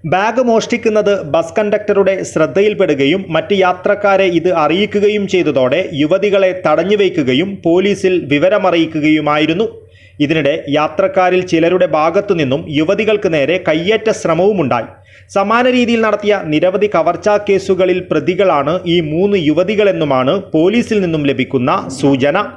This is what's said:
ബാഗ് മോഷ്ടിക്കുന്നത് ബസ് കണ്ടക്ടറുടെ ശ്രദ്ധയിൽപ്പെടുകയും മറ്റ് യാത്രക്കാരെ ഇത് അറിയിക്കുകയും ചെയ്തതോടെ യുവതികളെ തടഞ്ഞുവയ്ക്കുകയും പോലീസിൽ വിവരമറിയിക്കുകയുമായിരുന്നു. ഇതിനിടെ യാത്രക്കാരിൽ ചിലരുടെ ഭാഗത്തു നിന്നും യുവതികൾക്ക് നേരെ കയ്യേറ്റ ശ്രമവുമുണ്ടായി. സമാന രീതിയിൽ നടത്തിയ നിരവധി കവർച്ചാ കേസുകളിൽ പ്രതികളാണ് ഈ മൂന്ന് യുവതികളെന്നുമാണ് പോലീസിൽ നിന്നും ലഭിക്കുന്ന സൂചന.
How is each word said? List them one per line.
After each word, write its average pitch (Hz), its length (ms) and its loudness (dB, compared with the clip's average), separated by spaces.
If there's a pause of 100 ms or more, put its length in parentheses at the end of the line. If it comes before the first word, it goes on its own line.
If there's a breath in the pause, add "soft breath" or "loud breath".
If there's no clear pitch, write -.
(120)
ബാഗ് 220 360 0
മോഷ്ടിക്കുന്നത് 214 640 0 (220)
ബസ് 165 240 -2
കണ്ടക്ടറുടെ 196 560 0 (160)
ശ്രദ്ധയിൽപ്പെടുകയും 160 920 0 (140)
മറ്റ് 160 260 0
യാത്രക്കാരെ 196 640 0 (140)
ഇത് 165 100 0 (140)
അറിയിക്കുകയും 202 600 0 (100)
ചെയ്തതോടെ 143 460 0 (200)
യുവതികളെ 190 500 2 (160)
തടഞ്ഞുവയ്ക്കുകയും 170 840 2 (160)
പോലീസിൽ 185 480 2 (180)
വിവരമറിയിക്കുകയുമായിരുന്നു. 160 1300 0 (600 soft breath)
ഇതിനിടെ 147 280 0 (240)
യാത്രക്കാരിൽ 185 760 0
ചിലരുടെ 175 440 2
ഭാഗത്തു 170 460 0
നിന്നും 139 240 -2 (140)
യുവതികൾക്ക് 202 560 0
നേരെ 147 200 0 (140)
കയ്യേറ്റ 202 400 0 (120)
ശ്രമവുമുണ്ടായി. 165 680 0 (480 soft breath)
സമാന 226 280 0 (120)
രീതിയിൽ 233 300 0
നടത്തിയ 208 340 0 (140)
നിരവധി 185 420 2
കവർച്ചാ 190 400 0 (100)
കേസുകളിൽ 185 540 0 (100)
പ്രതികളാണ് 165 640 0 (200)
ഈ - 20 4 (160)
മൂന്ന് 196 260 0 (100)
യുവതികളെന്നുമാണ് 165 840 2 (220)
പോലീസിൽ 208 480 2
നിന്നും 160 260 -2
ലഭിക്കുന്ന 127 400 -2 (300)
സൂചന. 143 360 2 (200)